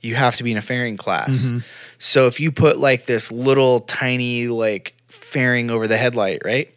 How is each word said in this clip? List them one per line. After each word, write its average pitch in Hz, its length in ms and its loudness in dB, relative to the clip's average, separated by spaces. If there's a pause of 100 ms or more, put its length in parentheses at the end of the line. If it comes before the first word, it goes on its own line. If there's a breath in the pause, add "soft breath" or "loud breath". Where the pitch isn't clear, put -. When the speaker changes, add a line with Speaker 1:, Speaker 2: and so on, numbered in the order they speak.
Speaker 1:
you 113 140 -6
have 123 220 2
to 123 60 -6
be 120 80 -2
in 107 60 -2
a 104 40 -4
fairing 120 360 -6
class. 127 480 -2
Speaker 2:
Mm-hmm. 120 140 -2 (380 loud breath)
Speaker 1:
So 131 300 4
if 120 120 -2
you 156 120 -2
put, 156 260 4
like, 131 280 2
this 113 260 -2
little 127 500 2
tiny, 123 680 -4
like, 110 480 -4 (120)
fairing 123 640 -2
over 113 180 0
the 110 100 2
headlight, 113 480 0
right? 131 320 -2